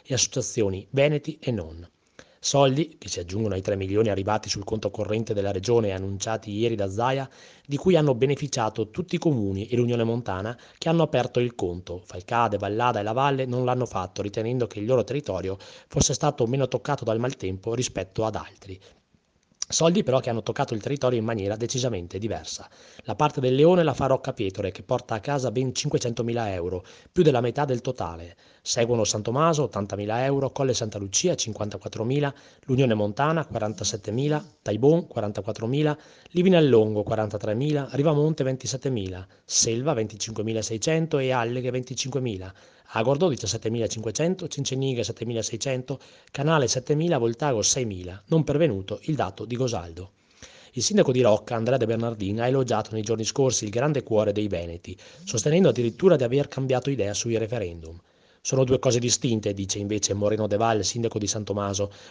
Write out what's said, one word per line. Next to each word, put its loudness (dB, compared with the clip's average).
e -6
associazioni -2
veneti 0
e -4
non. -6
Soldi 2
che -14
si -6
aggiungono -2
ai -2
tre 0
milioni 2
arrivati 0
sul -6
conto -4
corrente -4
della 0
regione 2
annunciati -6
ieri 0
da -2
Zaia, -2
di -4
cui 4
hanno 4
beneficiato 0
tutti -6
i 0
comuni 0
e -2
l'Unione 2
Montana -4
che -4
hanno 4
aperto 2
il 0
conto. -6
Falcade, 0
Vallada 0
e -2
La -2
Valle 2
non -2
l'hanno 0
fatto, -6
ritenendo -2
che -10
il -6
loro 4
territorio -4
fosse -2
stato 0
meno 0
toccato -4
dal 0
maltempo -4
rispetto -4
ad -2
altri. -14
Soldi 4
però 4
che -4
hanno -2
toccato -2
il -4
territorio 0
in -2
maniera -2
decisamente -4
diversa. -8
La -6
parte 2
del 4
Leone 8
la 2
fa -2
Rocca 0
Pietore, -4
che -14
porta -2
a -2
casa -2
ben -2
cinquecentomila -2
euro, -4
più 2
della 6
metà 0
del -2
totale. -8
Seguono 2
San -2
Tommaso, 2
ottantamila -2
euro, 0
Colle 0
Santa -4
Lucia, 0
cinquantaquattromila, -2
l'Unione 4
Montana, 0
quarantasettemila, -2
Taibon, 4
quarantaquattromila, -2
Livinallongo, 6
quarantatremila, -2
Rivamonte, 2
ventisette -4
mila, -4
Selva, 0
venticinquemilaseicento -2
e 0
Alleghe, -2
venticinquemila. -4
Agordo, 2
diciassettemila -2
cinquecento, -2
Cencenighe, -2
settemilaiseicento, -4
Canale, 2
settemila, 2
Voltago, 0
seimila. -2
Non 4
pervenuto 0
il -2
dato -4
di -6
Gosaldo. -4
Il -6
sindaco 4
di 4
Rocca, 4
Andrea 2
De 2
Bernardin, -2
ha 2
elogiato 0
nei -4
giorni -2
scorsi 0
il -6
grande 0
cuore 2
dei 0
veneti, -8
sostenendo 4
addirittura 4
di 2
aver 2
cambiato -2
idea -2
sui -2
referendum. -6
"Sono 2
due 2
cose 2
distinte", 0
dice -4
invece -2
Moreno 0
De 0
Valle, 2
sindaco -2
di -4
San -4
Tommaso. -2